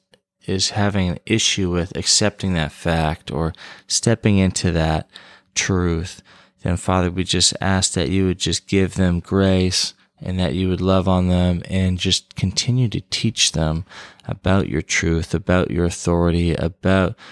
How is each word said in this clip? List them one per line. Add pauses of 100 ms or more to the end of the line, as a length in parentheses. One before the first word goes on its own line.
(460)
is
having
an
issue
with
accepting
that
fact
or (320)
stepping
into
that (460)
truth, (400)
then
Father,
we
just
ask
that
you
would
just
give
them
grace (260)
and
that
you
would
love
on
them
and
just
continue
to (100)
teach
them (420)
about
your
truth,
about
your
authority,
about (160)